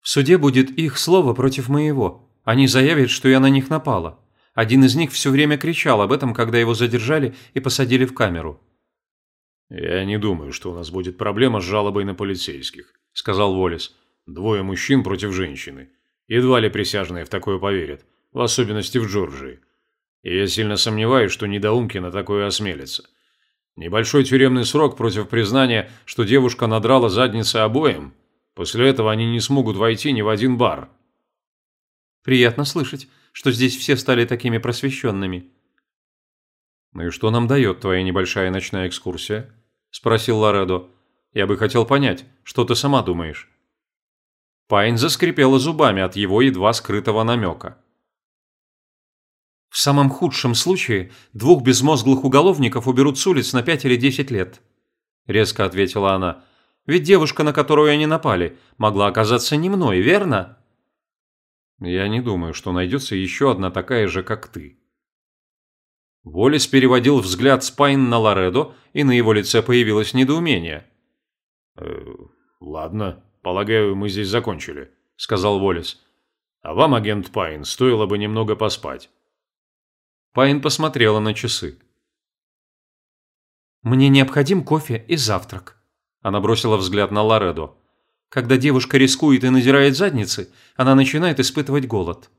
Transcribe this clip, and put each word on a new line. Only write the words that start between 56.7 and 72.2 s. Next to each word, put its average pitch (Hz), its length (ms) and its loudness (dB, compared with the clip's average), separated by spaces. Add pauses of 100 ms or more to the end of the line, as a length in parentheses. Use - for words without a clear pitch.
«Ведь 160 180 0
девушка, 160 400 4
на 147 80 0
которую 147 400 4
они 151 140 2
напали, 131 520 -2 (200)
могла 104 280 2
оказаться 113 500 0
не 170 140 -2
мной, 143 300 0
верно?» 120 580 0 (1200)
«Я 92 300 -4
не 110 120 -2
думаю, 92 320 -4
что 92 200 -8
найдётся 92 420 -4
ещё 95 360 -2
одна 95 200 -2
такая 101 380 -2
же, 90 160 -6
как - 240 -10
ты». 73 300 -18 (1500)
Уоллес 120 420 0
переводил 127 540 4
взгляд 117 440 2
с - 60 -6
Пайн 139 380 2
на 117 100 2
Лоредо, 107 560 0 (200)
и 143 100 0
на 135 80 4
его 113 220 4
лице 104 280 2
появилось 110 520 2
недоумение. 127 760 0 (840)
«Э, - 380 -14 (460)